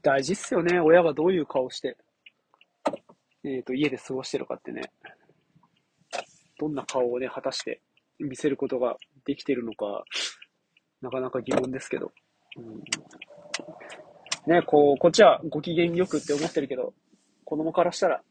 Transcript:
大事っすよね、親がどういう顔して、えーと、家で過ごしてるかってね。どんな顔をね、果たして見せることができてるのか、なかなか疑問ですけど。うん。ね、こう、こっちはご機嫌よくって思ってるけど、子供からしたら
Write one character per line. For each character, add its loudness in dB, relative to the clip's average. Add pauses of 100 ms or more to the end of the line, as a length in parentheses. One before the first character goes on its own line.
大 2
事 -2
っ -2
す -6
よ 2
ね、 2
親 8
が 2
ど 0
う 4
い 2
う 0
顔 -2
し -12
て、 -8 (1500)
え -4
ー -8
と、 -6
家 0
で -8
過 -10
ご -6
し -10
て -4
る -6
か -6
っ -12
て -12
ね。 -10 (1800)
ど -4
ん -6
な -6
顔 0
を -4
ね、 -4
果 -10
た -4
し -8
て -8 (360)
見 -8
せ -2
る 0
こ -4
と -2
が -2 (300)
で -2
き -16
て 0
る -2
の -8
か、 -6 (960)
な -8
か -4
な -4
か -2
疑 -4
問 2
で -6
す -14
け -2
ど。 -6 (440)
う -16
ん。 -14 (1700)
ね、 6
こ 6
う、 -12
こ 6
っ 10
ち 6
は 8
ご -4
機 -6
嫌 2
よ 2
く -2
っ -18
て -4
思 0
っ -2
て -2
る -6
け -6
ど、 -6 (500)
子 -4
供 -2
か 2
ら 0
し -10
た 2
ら -2